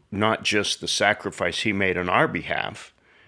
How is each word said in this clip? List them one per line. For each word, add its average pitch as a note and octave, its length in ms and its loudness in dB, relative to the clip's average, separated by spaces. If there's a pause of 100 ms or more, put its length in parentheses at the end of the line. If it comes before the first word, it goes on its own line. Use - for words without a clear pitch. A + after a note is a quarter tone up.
(120)
not G#2+ 320 2
just - 380 0
the F#2 60 -6
sacrifice G2 720 0
he A2 120 0
made F#2+ 240 0
on F2+ 120 -2
our B2+ 180 4
behalf, - 680 -6 (340)